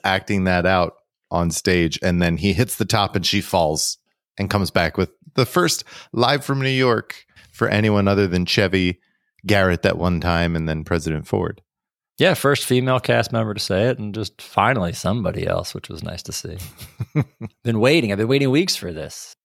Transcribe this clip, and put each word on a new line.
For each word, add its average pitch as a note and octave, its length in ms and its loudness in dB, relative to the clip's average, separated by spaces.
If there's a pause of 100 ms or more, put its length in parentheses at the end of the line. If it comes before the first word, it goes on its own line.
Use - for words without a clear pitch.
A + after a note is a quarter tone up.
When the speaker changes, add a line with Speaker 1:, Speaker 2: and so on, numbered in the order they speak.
Speaker 1:
acting G2 420 0
that F2+ 200 2
out F2+ 300 2 (360)
on E2+ 200 0
stage. E2+ 500 0
And F2 200 0
then E2+ 160 2
he F#2+ 160 0
hits A#2+ 220 0
the G#2+ 100 -2
top G2+ 300 0
and F2 100 -2
she G2+ 140 0
falls D#2 580 0 (400)
and G2 120 -4
comes G2 220 -2
back E2+ 260 0
with F#2 140 0 (240)
the B2 100 2
first - 380 0 (280)
live C3 320 0
from C#3 180 -2
New C3+ 80 0
York B2+ 540 0 (280)
for - 180 0
anyone G#2 380 2
other G2 200 4
than F2+ 180 0
Chevy, F#2 540 2 (460)
Garrett F#2+ 380 2
that F2 140 2
one F2 220 0
time, E2+ 360 0
and D#2+ 120 -2
then D#2 160 -4
President D#2+ 440 -4
Ford. F2+ 340 -4 (560)
Speaker 2:
Yeah, E3+ 160 2
first C#3 300 0
female B2+ 380 0
cast A#2 320 0
member A2+ 200 -2
to G2+ 60 -8
say G2+ 300 0
it A#2+ 100 -4
and G#2 160 -8
just G#2+ 260 -10
finally G2+ 520 0
somebody F2+ 520 -4
else, F2 300 -4
which - 140 -14
was - 120 -12
nice - 220 -10
to - 80 -14
see. E2+ 260 -10 (560)
Speaker 1:
<laughs> - 500 -6
Speaker 2:
Been A2+ 180 0
waiting. B2+ 300 4
I've G2+ 60 0
been A2 120 0
waiting C#3 200 2
weeks E3 280 2
for F2+ 160 -10
this. - 520 -14